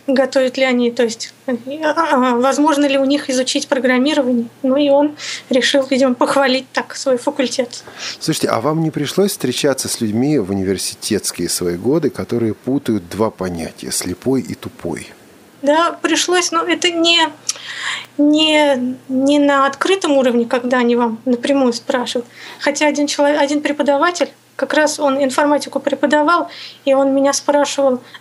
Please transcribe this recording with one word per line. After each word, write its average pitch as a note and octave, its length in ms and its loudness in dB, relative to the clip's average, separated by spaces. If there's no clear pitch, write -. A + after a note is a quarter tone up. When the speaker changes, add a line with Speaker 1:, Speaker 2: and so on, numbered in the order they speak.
Speaker 1:
готовят C4 520 0
ли C4 60 2
они, B3 260 2
то A#3+ 140 0
есть, - 280 -6
а, C4 60 -4
а, D4 840 0
возможно C#4 500 2
ли C#4 140 2
у C4+ 80 2
них C#4+ 240 0
изучить C4 380 -2
программирование. B3+ 800 0
Ну, C4 140 2
и C#4+ 140 2
он D4 220 4
решил, C4+ 380 2
видимо, B3+ 260 2
похвалить C4 580 0
так - 240 -6
свой C4 200 0
факультет. A#3+ 680 -4
Speaker 2:
Слушайте, - 280 -2
а A2+ 120 0
вам D#3 220 0
не D#3+ 80 0
пришлось D#3 400 0
встречаться - 580 -2
с - 140 -6
людьми A#2+ 360 0
в F#2+ 120 -2
университетские F#2+ 1000 -2
свои F2 280 -2
годы, B2+ 340 0
которые A2+ 440 -2
путают A#2+ 540 -4
два G#2 220 -2
понятия – F2 640 -8
слепой B2 500 -2
и - 120 -10
тупой? - 520 -10
Speaker 1:
Да, D#4+ 400 2
пришлось, F4 480 0
но E4 140 0
это F4 260 0
не, E4+ 300 2
не, D4 800 2
не C4+ 300 2
на C#4+ 280 4
открытом E4+ 520 0
уровне, A#3+ 260 2
когда B3 340 0
они A#3+ 180 2
вам A#3 280 0
напрямую B3+ 480 2
спрашивают. A#3+ 540 -6
Хотя D4 300 0
один C#4+ 180 0
чело-, D4 320 2
один D4 220 0
преподаватель, D4 680 0
как - 180 -4
раз D4 240 2
он C#4 240 0
информатику C#4+ 560 0
преподавал, D4 720 2
и C4+ 100 2
он C4+ 200 2
меня C#4 180 2
спрашивал, C#4 680 0